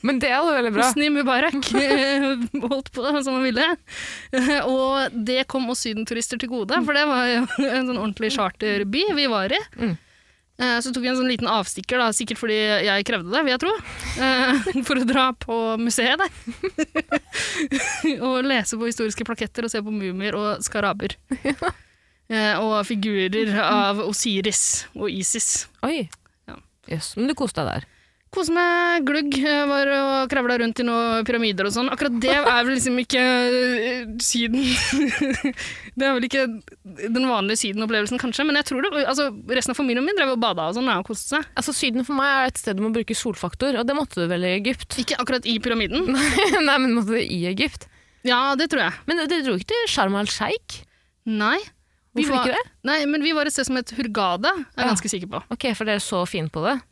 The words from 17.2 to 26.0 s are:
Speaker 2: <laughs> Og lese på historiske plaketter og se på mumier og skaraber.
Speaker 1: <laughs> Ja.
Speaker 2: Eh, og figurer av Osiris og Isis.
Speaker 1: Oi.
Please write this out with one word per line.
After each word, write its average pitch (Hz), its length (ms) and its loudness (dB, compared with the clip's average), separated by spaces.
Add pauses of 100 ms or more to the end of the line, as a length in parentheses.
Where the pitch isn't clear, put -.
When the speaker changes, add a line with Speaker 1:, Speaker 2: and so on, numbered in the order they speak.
Speaker 2:
<laughs> 294 1040 -4
Og 254 200 0
lese 240 320 0
på 233 100 -2
historiske 220 400 -4
plaketter 226 380 -6
og 220 40 -4
se 220 140 -4
på 214 100 -6
mumier 196 440 -4
og 208 280 -2
skaraber. 202 480 -2 (160)
Speaker 1:
<laughs> 262 180 -6
Ja. 339 220 -2 (580)
Speaker 2:
Eh, 214 320 2
og 214 240 2
figurer 208 680 0 (100)
av 202 400 2
Osiris 202 800 0 (100)
og - 160 -6
Isis. - 540 -2 (180)
Speaker 1:
Oi. 285 220 -2 (420)